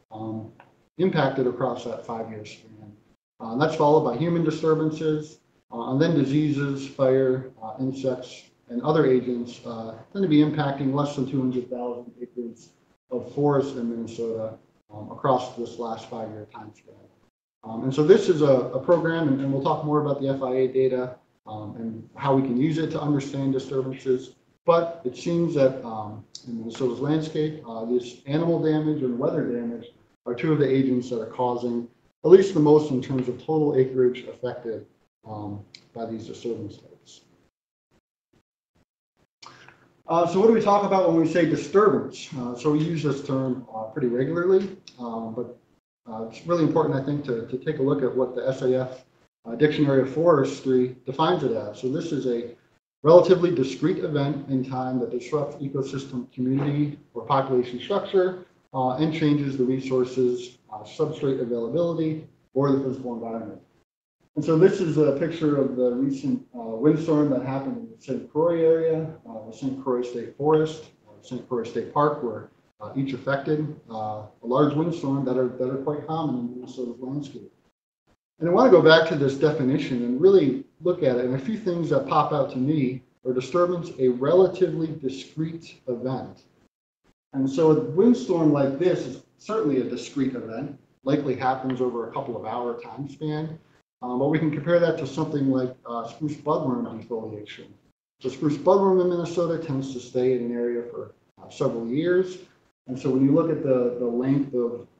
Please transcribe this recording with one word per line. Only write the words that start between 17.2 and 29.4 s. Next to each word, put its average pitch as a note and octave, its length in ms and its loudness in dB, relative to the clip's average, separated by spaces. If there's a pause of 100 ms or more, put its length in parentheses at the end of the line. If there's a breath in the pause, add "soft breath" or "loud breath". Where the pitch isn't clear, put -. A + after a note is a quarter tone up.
Um, A2+ 200 -8
and C3+ 100 -2
so D3+ 100 2
this G3 260 8
is D#3 120 0
a, D3+ 40 6
a C3 340 2
program, E3 500 2
and, C3+ 120 0
and C3+ 120 -2
we'll C3+ 100 -2
talk D3+ 220 -2
more D3 160 2
about C#3 200 -2
the C3+ 80 0
F C3+ 120 -4
I B2+ 140 -2
A C3 120 2
data, B2+ 480 0 (320)
um, G#2+ 300 -12
and A2+ 380 -10
how C3+ 200 0
we C3+ 60 4
can B2 140 -2
use D3+ 220 2
it D#3+ 140 -2
to D#3 100 -4
understand C3+ 520 -2
disturbances. C3 840 -4 (300)
But E3+ 400 2
it - 120 -6
seems E3+ 380 0
that, C3 300 4
um, G#2+ 380 -10 (240)
in A#2 120 -8
Minnesota's A#2 400 -4
landscape, D3+ 680 -2
uh, A2+ 180 -10
this B2 400 -2
animal D#3+ 360 0
damage D3+ 400 0
and B2 160 -2
weather D3+ 340 0